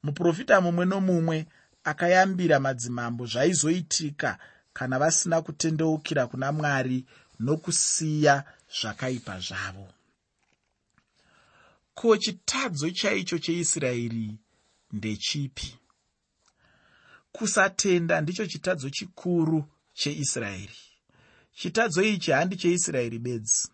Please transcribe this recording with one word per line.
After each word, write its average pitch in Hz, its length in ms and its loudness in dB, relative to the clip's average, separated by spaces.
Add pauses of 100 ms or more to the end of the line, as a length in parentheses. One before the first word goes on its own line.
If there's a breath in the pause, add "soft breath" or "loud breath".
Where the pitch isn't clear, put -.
Muprofita 175 580 4
mumwe 175 240 2
nomumwe 175 640 2 (360 soft breath)
akayambira 175 760 4
madzimambo 120 640 -4
zvaizoitika 147 1120 0 (360 loud breath)
kana 131 260 -4
vasina 160 420 2
kutendeukira 156 880 0
kuna 131 240 -4
Mwari 135 540 0 (340 soft breath)
nokusiya 151 1040 2 (380 loud breath)
zvakaipa 107 580 -8
zvavo. 95 480 -10 (2000 soft breath)
Ko, 226 240 6
chitadzo 185 720 -4
chaicho 185 500 -2
cheIsraeri 120 1000 -2 (540)
ndechipi? 107 840 -6 (1600 soft breath)
Kusatenda 180 880 2
ndicho 180 260 -4
chitadzo 156 420 -4
chikuru 160 760 0 (280)
cheIsraeri. 113 840 -6 (760 soft breath)
Chitadzo 185 480 0
ichi 202 300 2
handi 175 240 2
cheIsraeri 156 640 0
bedzi. 117 540 -2